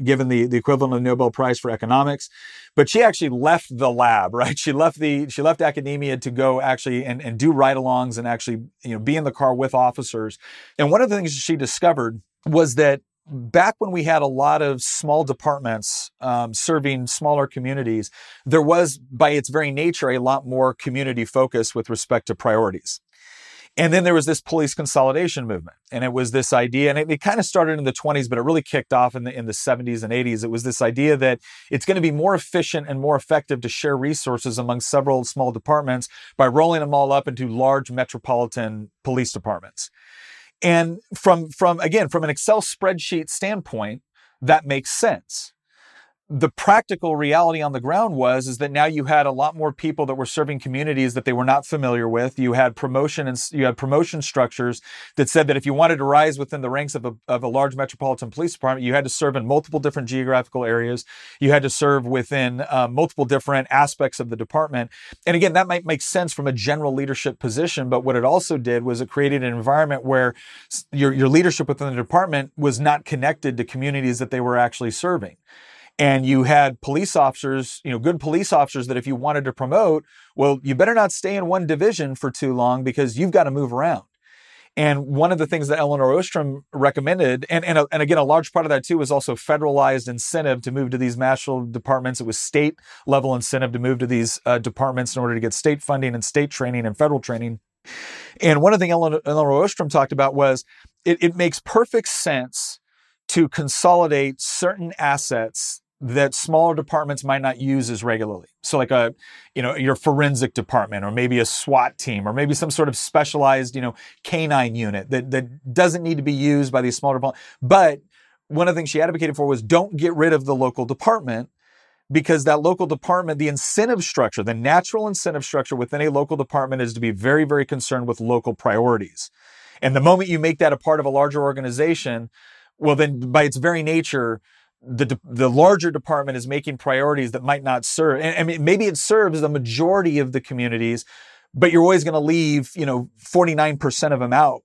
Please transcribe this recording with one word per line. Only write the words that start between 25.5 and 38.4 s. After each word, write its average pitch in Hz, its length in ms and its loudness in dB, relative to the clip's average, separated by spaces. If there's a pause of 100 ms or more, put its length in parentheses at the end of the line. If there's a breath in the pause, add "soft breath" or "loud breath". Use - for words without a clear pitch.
And 123 120 -4
it 127 80 -2
was 123 200 -2
this 131 200 0
idea, 131 380 2
and 143 80 0
it, 156 140 -2
it 147 100 -2
kinda 202 220 0
started 160 340 0
in 143 80 -4
the 131 60 0
twenties, 143 360 -2
but 117 120 -2
it - 20 -2
really 156 220 0
kicked - 280 -4
off 123 220 4
in 123 100 -8
the, 127 80 -8
in 123 140 -10
the 107 80 -6
seventies 120 480 -2
and 113 100 -6
eighties. 120 320 -2
It 117 60 -4
was 117 140 -4
this 127 180 -4
idea 135 360 2
that 127 220 2 (300 loud breath)
it's 139 160 -2
gonna 190 160 2
be 160 80 2
more 156 240 2
efficient 165 560 -2
and 135 100 -4
more 147 160 0
effective 139 460 -2
to 120 80 -6
share 143 260 -2
resources 131 600 -4
among 120 240 -4
several 135 440 0
small 127 260 -4
departments 127 580 -2 (280 loud breath)
by 135 100 6
rolling 156 320 4
them 147 160 -2
all 139 160 2
up 139 160 2
into 131 200 -6
large 131 440 0
metropolitan 120 960 -4 (140)